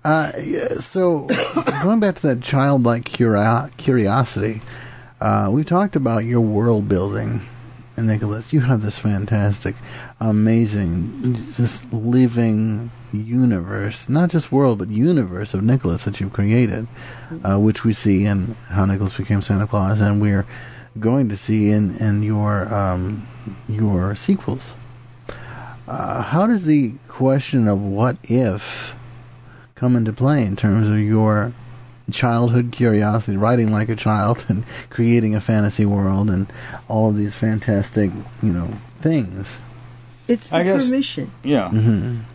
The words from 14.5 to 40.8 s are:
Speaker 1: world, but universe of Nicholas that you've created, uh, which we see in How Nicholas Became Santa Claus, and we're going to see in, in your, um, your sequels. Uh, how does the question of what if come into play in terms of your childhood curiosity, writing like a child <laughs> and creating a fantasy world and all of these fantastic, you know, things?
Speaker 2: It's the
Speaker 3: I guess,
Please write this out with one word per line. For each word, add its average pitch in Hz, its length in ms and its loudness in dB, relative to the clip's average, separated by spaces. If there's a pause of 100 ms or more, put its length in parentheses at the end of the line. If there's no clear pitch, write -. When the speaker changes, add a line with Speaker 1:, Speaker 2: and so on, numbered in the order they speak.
Speaker 1:
world, 131 260 4
but 95 100 -4
universe 107 640 0
of 95 80 -2
Nicholas 110 440 0
that 101 140 -4
you've 98 140 -6
created, 113 540 2 (560)
uh, 98 160 2
which 107 240 2
we 113 100 2
see 101 320 2
in 101 300 0 (140)
How 95 160 0
Nicholas 98 300 0
Became 101 280 0
Santa 101 240 0
Claus, 101 340 0
and 101 200 2
we're 101 260 2 (520)
going 117 300 2
to 98 80 -6
see 107 320 0
in, 104 280 2
in 104 260 0
your, 104 500 -2
um, 98 520 -2 (440)
your 104 460 0
sequels. - 600 -4 (1120)
Uh, - 340 -6
how 160 260 2
does 214 180 2
the 143 280 4 (140)
question 131 600 2
of 101 140 2
what 101 420 0
if 113 720 -2 (800)
come 123 200 2
into 110 180 0
play 135 320 2
in 98 100 -2
terms 107 320 2
of 107 120 2
your 107 540 2 (580)
childhood 120 600 2
curiosity, 107 640 2
writing 110 340 2
like 107 180 0
a 110 60 -2
child 107 500 0
<laughs> - 40 -14
and 104 140 0 (260)
creating 113 460 2
a 104 60 0
fantasy 107 440 2
world 101 440 2
and 95 160 0 (420)
all 110 220 2
of 104 80 0
these 104 180 -2
fantastic, 110 760 0 (320)
you 107 80 2
know, 85 180 -2 (320)
things? 101 560 -2 (720)
Speaker 2:
It's 240 220 -2
the 160 80 -2
Speaker 3:
I 175 60 2
guess, 262 240 2